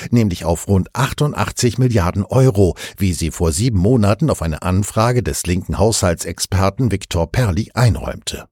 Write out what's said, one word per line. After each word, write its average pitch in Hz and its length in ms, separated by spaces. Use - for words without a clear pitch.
nämlich 107 320
auf 82 240
rund 95 240
achtundachtzig - 840
Milliarden 101 440
Euro, 110 540
wie 95 160
sie 80 200
vor 82 180
sieben 101 300
Monaten 110 500
auf - 100
eine 80 220
Anfrage 110 600
des 76 220
linken 87 320
Haushaltsexperten 95 1120
Viktor 92 400
Perli 107 420
einräumte. - 760